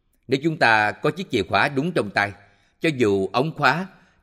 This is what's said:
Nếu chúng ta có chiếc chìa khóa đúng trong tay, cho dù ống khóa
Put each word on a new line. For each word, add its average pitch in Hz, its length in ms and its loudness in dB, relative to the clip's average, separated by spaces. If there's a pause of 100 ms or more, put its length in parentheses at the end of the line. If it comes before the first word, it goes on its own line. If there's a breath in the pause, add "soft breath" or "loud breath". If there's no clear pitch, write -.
(280)
Nếu 135 160 0
chúng 160 140 0
ta 107 340 4
có 147 200 -4
chiếc - 200 -10
chìa 104 180 0
khóa 110 200 2
đúng 143 220 -4
trong 113 180 -2
tay, 101 220 -2 (480 soft breath)
cho - 180 0
dù 98 300 2
ống 151 280 -2
khóa 147 320 0 (360 soft breath)